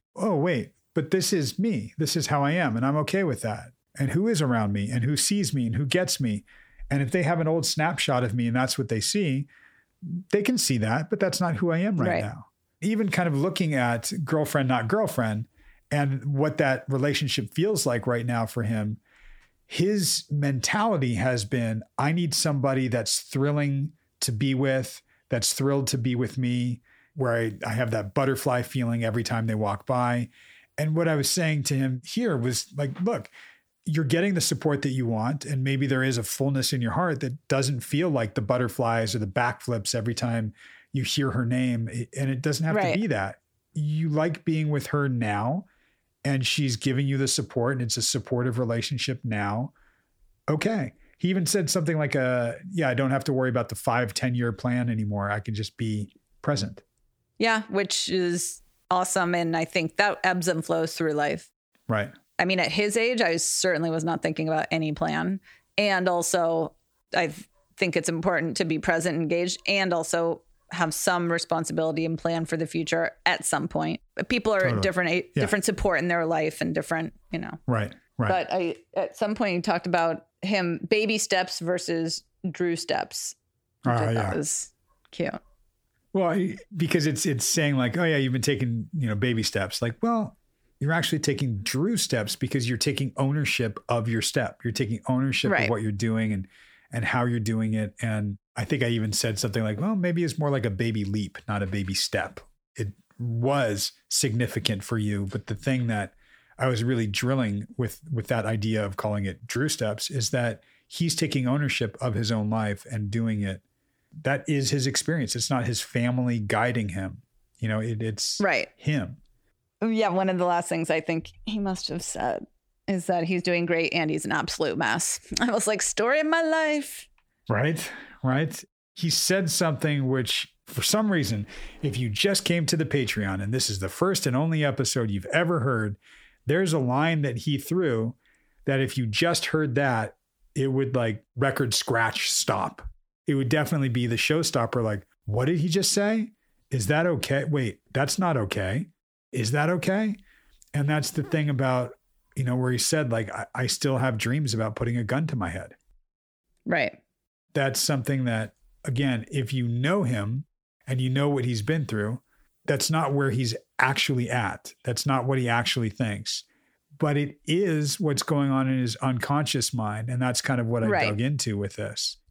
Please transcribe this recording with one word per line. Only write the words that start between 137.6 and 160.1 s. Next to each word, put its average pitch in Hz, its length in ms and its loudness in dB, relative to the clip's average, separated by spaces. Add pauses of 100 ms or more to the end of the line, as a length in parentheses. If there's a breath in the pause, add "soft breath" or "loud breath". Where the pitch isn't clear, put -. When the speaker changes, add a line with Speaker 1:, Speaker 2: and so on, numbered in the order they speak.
Speaker 1:
that 135 140 2
if 131 180 0
you 123 80 0
just 160 420 0
heard 151 280 0
that, 120 400 2 (400)
it 135 120 2
would, 131 280 0
like, 113 300 0 (100)
record 131 380 2
scratch - 580 0
stop. 101 500 -2 (460)
It 151 80 2
would 135 140 0
definitely 147 400 2
be 120 180 0
the 117 80 0
showstopper, 127 680 0
like, 104 220 -2 (200)
"What 110 200 0
did 170 140 2
he 151 80 2
just 185 240 2
say? 214 400 2 (400)
Is 113 160 0
that 151 200 4
okay? 139 360 0
Wait, 131 360 0 (120)
that's 135 280 0
not 170 180 2
okay. 104 500 -2 (440)
Is 120 200 -2
that 147 180 2
okay?" 196 460 0 (600 soft breath)
And 143 120 2
that's 151 220 0
the 147 140 -2
thing 151 260 0
about, 127 440 0 (420)
you 135 80 -2
know, 123 120 0
where 127 160 0
he 123 60 2
said, 143 340 0
like, 113 220 -2
"I, - 220 -8
I 127 120 -2
still 135 300 0
have 123 220 0
dreams 123 340 0
about 110 220 -2
putting 120 200 -2
a 120 80 -2
gun 127 240 0
to 156 80 -4
my 92 140 -2
head." - 240 -10 (920)
Speaker 2:
Right. 151 340 0 (540)
Speaker 1:
That's 135 260 0
something 135 460 0
that, 110 280 -2 (300)
again, 127 480 0
if 131 220 -4
you 123 140 -2
know 143 360 0
him 120 420 -2 (420)